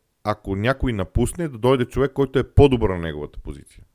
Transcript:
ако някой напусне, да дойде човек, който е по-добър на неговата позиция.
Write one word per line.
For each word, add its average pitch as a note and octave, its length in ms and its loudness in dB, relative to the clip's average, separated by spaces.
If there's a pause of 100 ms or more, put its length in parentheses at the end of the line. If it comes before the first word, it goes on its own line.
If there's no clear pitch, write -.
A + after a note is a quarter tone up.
(240)
ако G2+ 320 -4
някой B2+ 360 0
напусне, A#2+ 560 -2
да B2 100 -14
дойде B2 260 2
човек, C3+ 280 -2
който C3+ 260 -2
е - 160 -4
по-добър B2 360 6
на F#2 80 -4
неговата D2 420 -10
позиция. - 440 -14 (100)